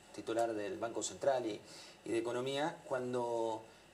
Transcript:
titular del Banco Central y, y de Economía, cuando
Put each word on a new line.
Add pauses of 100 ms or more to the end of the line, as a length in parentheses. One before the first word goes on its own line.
(140)
titular
del
Banco
Central
y, (440)
y
de
Economía, (120)
cuando (320)